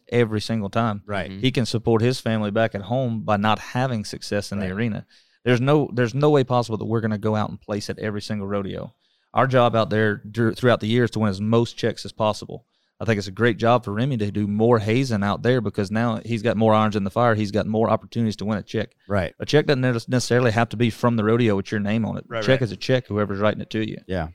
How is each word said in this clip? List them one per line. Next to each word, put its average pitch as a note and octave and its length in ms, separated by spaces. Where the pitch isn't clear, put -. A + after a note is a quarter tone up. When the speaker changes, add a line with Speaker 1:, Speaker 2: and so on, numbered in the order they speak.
Speaker 1:
every A2 300
single G#2+ 280
time. A2 340
Speaker 2:
Right. F#2+ 260
Speaker 3:
Mm-hmm. F#2+ 100
Speaker 1:
He C3 100
can B2+ 160
support A2+ 360
his B2+ 180
family A2 320
back A2+ 220
at G2 80
home A#2 400
by G#2 160
not G#2+ 200
having B2 460
success - 480
in G2+ 60
Speaker 2:
Right. G2 100
Speaker 1:
the F#2 60
arena. G#2 320
There's A#2+ 200
no, C#3+ 320
there's A#2+ 200
no C#3+ 140
way C#3+ 160
possible A#2+ 320
that G2 80
we're A2 160
gonna G#2+ 160
go G#2+ 180
out G#2+ 140
and - 100
place G#2 300
at - 100
every G#2 220
single G#2 260
rodeo. G2 480
Our A#2+ 140
job A#2+ 280
out A2 140
there G#2+ 280
dur-, A2 360
throughout A#2+ 280
the G#2+ 60
year A#2+ 180
is A2 80
to A2 60
win G#2+ 120
as F#2+ 100
most A2+ 380
checks - 260
as G2+ 80
possible. - 540
I G2+ 60
think A2 100
it's G2 100
a G2 60
great A2 240
job A#2 280
for G2+ 100
Remy B2 240
to G#2 120
do G#2 160
more A2 320
hazing A2 440
out G2+ 200
there B2 200
because G2+ 280
now A2+ 320
he's A2+ 200
got G#2 160
more A2 160
irons G#2+ 200
in G2+ 100
the G2 60
fire. A#2 240
He's G#2 180
got G#2 140
more A2 220
opportunities A2 480
to - 80
win G#2 140
a - 40
check. - 320
Speaker 2:
Right. F#2+ 320
Speaker 1:
A A2 60
check D3 180
doesn't D3 160
ne-, B2+ 120
necessarily B2 420
have A#2 180
to - 80
be A2+ 140
from A#2+ 260
the G#2+ 80
rodeo A2 320
with G2 160
your G#2+ 80
name G#2+ 240
on G2 140
it. - 100
Speaker 2:
Right, A2+ 140
Speaker 1:
Check B2+ 180
Speaker 2:
right. B2+ 60
Speaker 1:
is G2 60
a F#2 40
check, B2+ 300
whoever's G2+ 340
writing G#2 220
it - 80
to G#2+ 180
you. G2+ 80
Speaker 2:
Yeah. F2 280